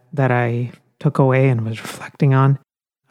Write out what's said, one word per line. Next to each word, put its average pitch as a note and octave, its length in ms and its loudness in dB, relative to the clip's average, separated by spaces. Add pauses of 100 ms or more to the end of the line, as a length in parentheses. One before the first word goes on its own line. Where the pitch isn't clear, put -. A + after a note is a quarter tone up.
(120)
that C3+ 180 -2
I A#2+ 440 -4 (260)
took - 200 -2
away C3 280 4
and A#2 160 0
was A2+ 180 -8
reflecting - 520 -2
on. C3+ 260 2 (520)